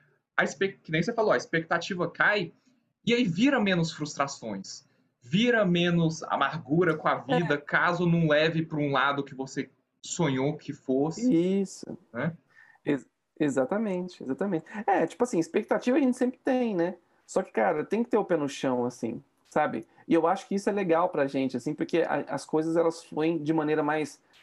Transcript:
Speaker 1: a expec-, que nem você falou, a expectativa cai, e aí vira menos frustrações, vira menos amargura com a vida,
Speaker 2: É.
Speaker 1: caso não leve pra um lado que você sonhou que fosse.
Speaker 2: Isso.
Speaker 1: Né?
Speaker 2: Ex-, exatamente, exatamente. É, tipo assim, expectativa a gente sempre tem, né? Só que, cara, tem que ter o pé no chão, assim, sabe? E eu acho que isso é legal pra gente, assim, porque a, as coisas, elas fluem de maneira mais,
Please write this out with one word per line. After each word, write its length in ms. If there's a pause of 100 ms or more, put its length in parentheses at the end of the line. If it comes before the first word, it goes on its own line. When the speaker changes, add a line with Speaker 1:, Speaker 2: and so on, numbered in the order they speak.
(380)
Speaker 1:
a 60
expec-, 400
que 80
nem 100
você 120
falou, 180
a 60
expectativa 720
cai, 440 (500)
e 100
aí 100
vira 360
menos 320
frustrações, 960 (340)
vira 440
menos 580
amargura 720
com 120
a 80
vida, 400
Speaker 2:
É. 20
Speaker 1:
caso 480
não 220
leve 360
pra 140
um 140
lado 320
que 100
você 380 (320)
sonhou 540
que 160
fosse. 600
Speaker 2:
Isso. 640 (160)
Speaker 1:
Né? 200 (520)
Speaker 2:
Ex-, 220 (320)
exatamente, 840
exatamente. 420 (220)
É, 200
tipo 160
assim, 160
expectativa 580
a 40
gente 160
sempre 260
tem, 320
né? 200 (300)
Só 160
que, 100
cara, 320
tem 200
que 60
ter 80
o 80
pé 100
no 140
chão, 360
assim, 380 (260)
sabe? 380 (200)
E 60
eu 140
acho 200
que 80
isso 140
é 40
legal 360
pra 180
gente, 280
assim, 180
porque 260
a, 340
as 120
coisas, 300
elas 280
fluem 380
de 120
maneira 300
mais, 360 (240)